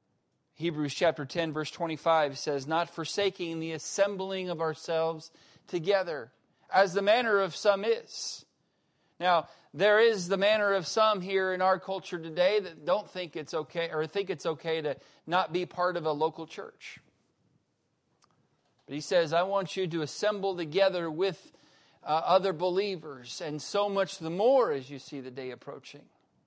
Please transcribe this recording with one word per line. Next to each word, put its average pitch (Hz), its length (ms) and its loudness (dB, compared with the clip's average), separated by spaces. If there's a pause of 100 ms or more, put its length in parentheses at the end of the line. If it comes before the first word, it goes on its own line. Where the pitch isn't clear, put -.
(560)
Hebrews 151 400 -4
chapter 156 300 2
ten, 160 280 -4
verse 151 160 -4
twenty-five 156 720 0
says, 143 260 -4
"Not 160 240 -2
forsaking 170 680 -4
the 160 140 -6
assembling 190 760 -4
of 165 120 -4
ourselves 160 680 -4 (380)
together, 170 640 -2 (400)
as 190 220 6
the 196 100 2
manner 220 360 4
of 185 160 0
some 202 300 2
is." - 600 -4 (760)
Now, 170 280 4 (260)
there 208 260 6
is 220 280 4
the 190 100 0
manner 202 360 4
of 185 140 0
some 214 340 2
here 190 320 0
in 180 80 -2
our 185 180 4
culture 190 380 -8
today 175 440 2
that 165 240 -10
don't 190 240 0
think 180 260 -8
it's 156 180 -8
okay, 165 380 -4
or 160 160 -2
think 190 220 -4
it's 175 160 -4
okay 160 360 -2
to 147 160 -4 (300)
not 165 240 0
be 180 140 -2
part 180 320 -2
of 160 80 -4
a 160 60 0
local 156 360 -2
church. - 520 -16 (1900)
But - 80 -14
he 147 80 -6
says, 165 320 2
"I 170 100 4
want 196 320 -2
you 190 120 -2
to 165 140 -2
assemble 196 540 -2
together 175 540 2
with, 170 420 -4 (520)
uh, - 40 -14 (180)
other 185 280 4
believers, 165 880 -4
and 151 200 -6
so 202 280 0
much 196 300 -2
the 160 100 -6
more 220 420 4
as 131 180 -6
you 143 100 -12
see 143 200 -12
the 127 120 -12
day 127 200 -10
approaching." 139 560 -16 (400)